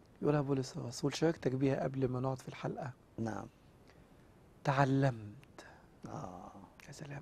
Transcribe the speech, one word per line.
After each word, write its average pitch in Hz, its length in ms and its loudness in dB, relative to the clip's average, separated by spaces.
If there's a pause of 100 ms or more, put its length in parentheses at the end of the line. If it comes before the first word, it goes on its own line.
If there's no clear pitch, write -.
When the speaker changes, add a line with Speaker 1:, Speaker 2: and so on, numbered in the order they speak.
(220)
Speaker 1:
يقولها 147 200 4
بولس 135 360 0
الرسول، 131 380 -2
شاركتك 156 360 2
بيها 131 320 2
قبل 131 240 0
ما 123 120 0
نقعد 131 180 0
في - 100 -14
الحلقة. 135 440 -6 (260)
Speaker 2:
نعم. 110 280 -4 (1160)
Speaker 1:
تعلمت. 135 1000 2 (420)
Speaker 2:
آه. 95 440 -10 (360)
Speaker 1:
يا - 40 -16
سلام، 143 300 -12